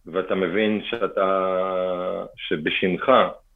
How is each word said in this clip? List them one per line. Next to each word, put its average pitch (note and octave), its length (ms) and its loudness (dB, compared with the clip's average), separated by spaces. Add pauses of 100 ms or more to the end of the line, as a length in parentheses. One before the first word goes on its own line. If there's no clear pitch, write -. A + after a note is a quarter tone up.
ואתה F#2 300 -2
מבין G2 540 2
שאתה, F#2 1400 0 (100)
שבשמך, F2+ 760 0 (440)